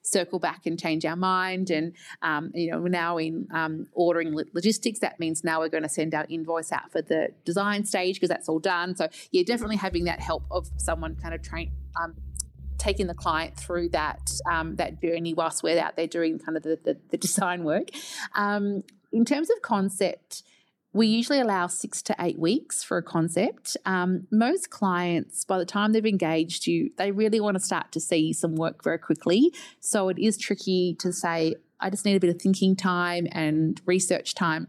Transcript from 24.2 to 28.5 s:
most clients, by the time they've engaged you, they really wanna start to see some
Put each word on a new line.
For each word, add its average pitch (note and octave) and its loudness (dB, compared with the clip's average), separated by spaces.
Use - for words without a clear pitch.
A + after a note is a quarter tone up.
most A#3+ 2
clients, F3 0
by F#3+ 0
the F3 0
time G#3 2
they've A3 4
engaged E3+ 0
you, E3+ 2
they G3+ 0
really G#3+ 4
wanna G3+ 2
start - -2
to D#3+ -4
see D#3+ 2
some D#3+ 0